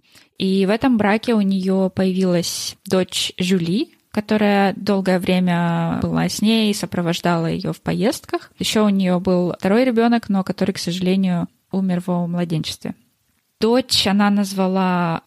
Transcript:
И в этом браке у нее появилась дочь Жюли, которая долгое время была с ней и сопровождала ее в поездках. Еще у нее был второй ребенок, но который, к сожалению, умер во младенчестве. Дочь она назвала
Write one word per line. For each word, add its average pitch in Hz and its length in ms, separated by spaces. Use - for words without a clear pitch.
И 190 260
в 180 60
этом 233 260
браке 214 380
у 214 80
нее 190 480
появилась 185 840
дочь 185 520
Жюли, 185 500
которая 208 640
долгое 190 420
время 175 840
была 170 280
с - 120
ней 220 300
и 202 40
сопровождала 170 720
ее 165 260
в - 100
поездках. 190 760
Еще 214 280
у - 20
нее 185 320
был 180 380
второй 214 260
ребенок, 233 440
но 196 160
который, 185 280
к - 60
сожалению, 180 720
умер 185 340
во 175 220
младенчестве. 170 680
Дочь 240 460
она 202 240
назвала 185 960